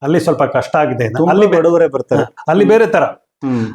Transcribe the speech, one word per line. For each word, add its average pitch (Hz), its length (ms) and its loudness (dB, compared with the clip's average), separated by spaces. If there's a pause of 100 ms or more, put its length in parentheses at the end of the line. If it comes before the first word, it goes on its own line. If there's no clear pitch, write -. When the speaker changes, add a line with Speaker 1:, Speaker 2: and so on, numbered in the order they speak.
Speaker 1:
ಅಲ್ಲಿ 156 180 0
ಸ್ವಲ್ಪ 151 220 -2
ಕಷ್ಟ 160 340 -2
ಆಗಿದೆ." 123 320 0
Speaker 2:
ತುಂಬಾ 156 240 0
Speaker 1:
ಅಲ್ಲಿ 202 140 4
ಬೇ-, 185 100 2
Speaker 2:
ಬಡವರೇ 170 300 2
ಬರ್ತಾರೆ. 135 360 -2
Speaker 1:
ಹಾ, - 260 -10
ಅಲ್ಲಿ 190 160 2
ಬೇರೆ 220 220 4
ತರ. 190 160 0
Speaker 2:
ಹ್ಮ್. 123 720 -6